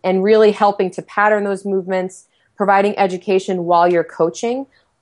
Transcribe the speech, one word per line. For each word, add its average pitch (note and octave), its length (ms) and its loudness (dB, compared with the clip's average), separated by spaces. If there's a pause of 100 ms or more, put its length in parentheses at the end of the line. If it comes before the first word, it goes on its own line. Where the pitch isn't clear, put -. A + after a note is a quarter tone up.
and F#3 220 0
really G#3+ 280 6
helping G3+ 400 0
to F3 100 -10
pattern G#3 420 0
those G3 200 -6
movements, F#3 640 -4 (300)
providing G3+ 420 0
education F#3 640 -2
while F3 280 2
you're E3+ 120 0
coaching. A#3 640 -4 (360)